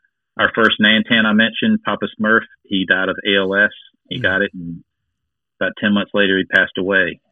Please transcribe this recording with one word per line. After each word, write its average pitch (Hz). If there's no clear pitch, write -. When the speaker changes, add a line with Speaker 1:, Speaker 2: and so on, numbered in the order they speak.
Speaker 1:
our 104
first 110
Nantan 110
I 107
mentioned, 110
Papa 101
Smurf, 110
he 95
died 92
of 90
A 101
L 95
S. 104
He -
Speaker 2:
Mm-hmm. 123
Speaker 1:
got 95
it, 101
and 85
about 92
ten 104
months 101
later, 98
he 92
passed 92
away. 95